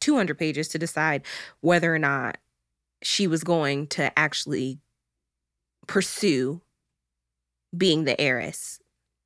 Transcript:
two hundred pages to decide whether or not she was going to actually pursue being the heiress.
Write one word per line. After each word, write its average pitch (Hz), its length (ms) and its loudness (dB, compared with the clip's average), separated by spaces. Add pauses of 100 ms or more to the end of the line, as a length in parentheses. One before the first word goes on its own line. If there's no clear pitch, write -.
two 294 160 4
hundred 180 220 0
pages 156 300 -2
to 165 100 -6
decide 156 460 -2 (360)
whether 165 340 4
or 160 40 0
not 139 380 0 (680)
she - 240 0
was 160 180 0
going 151 440 0
to - 300 0
actually 143 640 -2 (1040)
pursue 160 760 0 (1160)
being 165 280 4
the 139 160 0
heiress. 127 600 -4 (460)